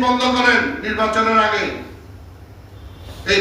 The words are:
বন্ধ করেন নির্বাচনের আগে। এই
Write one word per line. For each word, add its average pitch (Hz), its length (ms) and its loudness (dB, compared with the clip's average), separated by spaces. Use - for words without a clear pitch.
বন্ধ 254 160 2
করেন 240 240 4
নির্বাচনের 220 640 2
আগে। 208 180 0
এই 196 80 4